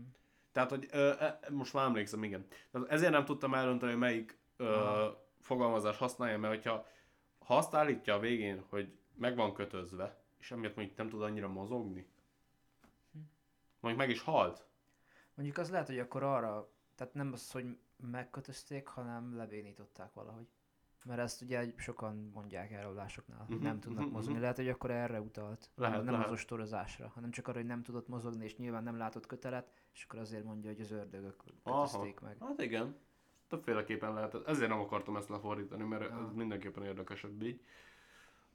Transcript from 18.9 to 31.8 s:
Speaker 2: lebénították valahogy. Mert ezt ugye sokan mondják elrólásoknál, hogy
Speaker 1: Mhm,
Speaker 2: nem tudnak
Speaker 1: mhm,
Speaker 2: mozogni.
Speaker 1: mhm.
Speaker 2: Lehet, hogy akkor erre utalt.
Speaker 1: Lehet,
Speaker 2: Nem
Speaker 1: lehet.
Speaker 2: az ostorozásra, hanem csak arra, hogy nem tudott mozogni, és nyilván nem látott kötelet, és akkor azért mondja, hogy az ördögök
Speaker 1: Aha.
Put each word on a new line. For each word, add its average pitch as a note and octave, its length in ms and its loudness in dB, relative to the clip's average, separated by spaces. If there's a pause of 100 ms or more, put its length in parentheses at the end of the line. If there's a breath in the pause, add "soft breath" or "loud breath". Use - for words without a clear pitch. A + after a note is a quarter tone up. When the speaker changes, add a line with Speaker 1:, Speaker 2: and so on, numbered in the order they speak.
Speaker 2:
lebénították G#2 760 -12
valahogy. A2+ 340 -14 (580)
Mert B2 160 -2
ezt A#2+ 220 -2
ugye A#2+ 340 -2
sokan G#2+ 580 -6
mondják G#2 380 -8
elrólásoknál, G2+ 720 -10
hogy A2+ 100 -4
Speaker 1:
Mhm, - 80 0
Speaker 2:
nem G#2+ 160 0
tudnak A2+ 240 -4
Speaker 1:
mhm, C#3 80 -2
Speaker 2:
mozogni. A2+ 200 -2
Speaker 1:
mhm. A#2 80 0
Speaker 2:
Lehet, B2 160 2
hogy B2+ 120 0
akkor B2+ 220 -2
erre A#2+ 300 0
utalt. G#2+ 540 -8
Speaker 1:
Lehet, A2+ 300 2
Speaker 2:
Nem B2 80 0
Speaker 1:
lehet. A2 140 4
Speaker 2:
az A2 60 0
ostorozásra, A2 800 -6
hanem A#2+ 160 -8
csak A#2+ 180 -8
arra, A#2+ 100 -2
hogy A#2 80 -2
nem A#2+ 160 -4
tudott A#2+ 260 -8
mozogni, A#2 360 -4
és G#2+ 120 -8
nyilván A#2 260 -4
nem A#2 140 -4
látott A2+ 300 -4
kötelet, B2+ 460 -6 (200 soft breath)
és - 120 -18
akkor - 140 -12
azért A2 260 -6
mondja, G#2+ 260 -8
hogy G#2+ 100 -8
az G#2 100 -8
ördögök G2 520 -8 (200)
Speaker 1:
Aha. C#3 220 4